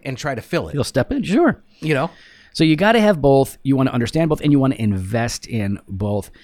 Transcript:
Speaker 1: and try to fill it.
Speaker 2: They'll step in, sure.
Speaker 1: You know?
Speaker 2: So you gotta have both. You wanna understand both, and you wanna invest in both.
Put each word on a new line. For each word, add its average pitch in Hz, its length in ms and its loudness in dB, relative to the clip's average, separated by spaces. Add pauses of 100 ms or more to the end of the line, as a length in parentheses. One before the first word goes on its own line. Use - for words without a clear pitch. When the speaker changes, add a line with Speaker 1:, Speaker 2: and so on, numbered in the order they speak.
Speaker 1:
and 131 120 -8
try 143 180 -6
to 123 60 -10
fill 120 280 -4
it. - 40 -16
Speaker 2:
They'll 139 100 0
step - 280 -2
in, 262 120 -4
sure. 240 380 0 (180)
Speaker 1:
You 156 140 -2
know? 143 160 -2 (440)
Speaker 2:
So - 100 0
you 160 120 4
gotta 214 260 4
have 208 200 2
both. 135 420 4
You 135 120 2
wanna 131 160 2
understand 151 380 0
both, 151 120 -2
and 147 100 2
you 143 80 4
wanna 131 200 0
invest 107 680 -2
in 101 400 -4
both. 101 440 -6 (120)